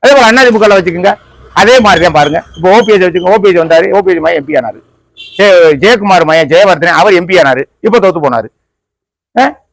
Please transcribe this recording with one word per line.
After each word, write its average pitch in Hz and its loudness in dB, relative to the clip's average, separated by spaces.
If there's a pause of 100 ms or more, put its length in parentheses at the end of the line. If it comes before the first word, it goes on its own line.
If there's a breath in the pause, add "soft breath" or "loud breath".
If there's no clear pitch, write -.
அதே 269 0
போல 254 2
அண்ணா 247 0
தி 240 2
மு 220 0
கல 208 2
வச்சுக்கோங்க, 180 -4 (480)
அதே 214 2 (100)
மாதிரி 185 0
தான் 160 0
பாருங்க. 147 0 (180)
இப்போ 165 -2
ஓ 220 4
பி 220 0
எஸ் 185 0
வச்சுக்கோங்க, 180 0
ஓ 208 0
பி 202 2
எஸ் 175 0
வந்தாரு, 165 0 (100)
ஓ 202 0
பி 190 0
எஸ் 170 -4
மையம் 170 -2
எம் 139 -16
பி 151 -8
ஆனாரு. 107 -10 (580)
ஜெ-, 180 4 (100)
ஜெயக்குமார் 196 0
மையம் 160 0
ஜெயவர்தனே, 175 0
அவர் 190 2
எம் 175 -8
பி 180 0
ஆனாரு, 135 0 (240)
இப்ப 220 0
தோத்து 180 -2
போனாரு. 113 -4 (920)
ஆ? 254 2 (280)